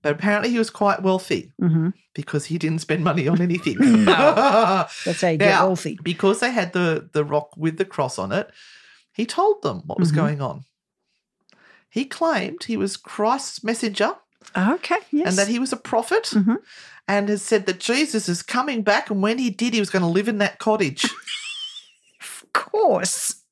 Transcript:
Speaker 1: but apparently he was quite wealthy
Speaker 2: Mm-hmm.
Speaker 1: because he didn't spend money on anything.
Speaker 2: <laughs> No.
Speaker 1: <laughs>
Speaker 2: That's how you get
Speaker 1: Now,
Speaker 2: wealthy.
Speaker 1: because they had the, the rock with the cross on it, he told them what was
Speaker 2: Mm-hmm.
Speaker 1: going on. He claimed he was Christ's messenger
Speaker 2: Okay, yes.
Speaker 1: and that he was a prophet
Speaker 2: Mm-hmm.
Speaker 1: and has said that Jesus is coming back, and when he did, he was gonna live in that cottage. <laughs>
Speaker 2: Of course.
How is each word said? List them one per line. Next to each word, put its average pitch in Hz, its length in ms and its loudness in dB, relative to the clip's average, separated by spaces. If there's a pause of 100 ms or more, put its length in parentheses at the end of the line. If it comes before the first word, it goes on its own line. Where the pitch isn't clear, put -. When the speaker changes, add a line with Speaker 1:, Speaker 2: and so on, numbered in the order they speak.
Speaker 1:
but 147 100 0
apparently 208 400 0
he 240 60 2
was 226 120 2
quite 196 320 0
wealthy 185 600 -2
Speaker 2:
Mm-hmm. 160 280 4 (240)
Speaker 1:
because 147 320 -4
he 165 120 -4
didn't 160 240 -2
spend 160 220 -2
money 147 240 0
on 165 140 2
anything. 170 360 -2
Speaker 2:
<laughs> 233 280 6
No. 370 80 6
Speaker 1:
<laughs> 226 720 4 (200)
Speaker 2:
That's 175 160 -2
how 180 80 4
you 160 80 2
get 202 120 4
Speaker 1:
Now, 190 180 4
Speaker 2:
wealthy. 170 360 -2
Speaker 1:
because 190 380 2
they 247 100 0
had 196 220 -2
the, 165 400 0
the 151 100 2
rock 147 320 -2
with 160 220 -2
the 190 80 0
cross 139 340 -4
on 95 140 -4
it, - 180 -4 (640)
he 220 120 -2
told 403 360 0
them 175 240 -4
what 151 140 -6
was 170 100 2
Speaker 2:
Mm-hmm. 147 80 2
Speaker 1:
going 151 240 0
on. 135 240 -8 (1200)
He 247 140 -4
claimed 277 640 -4
he 233 100 -4
was 196 220 -4
Christ's - 680 -4
messenger 226 520 -2 (420)
Speaker 2:
Okay, 269 400 0 (140)
yes. 294 180 0
Speaker 1:
and 185 80 0
that 202 100 2
he 233 100 -2
was 262 140 -2
a 240 60 -4
prophet 302 560 -2
Speaker 2:
Mm-hmm. 214 220 4 (520)
Speaker 1:
and 202 220 0
has 208 120 -2
said 202 240 0
that - 140 -4
Jesus 247 480 0
is 175 160 -2
coming 254 400 -2
back, 214 260 2
and 202 140 -2
when 220 160 0
he 247 100 0
did, 226 240 -2
he 233 60 2
was 202 100 0
gonna 180 200 2
live 196 180 2
in 220 120 -2
that 196 200 -2
cottage. 214 500 0
<laughs> - 100 -12 (1000)
Speaker 2:
Of - 500 -8
course. 294 640 0 (160)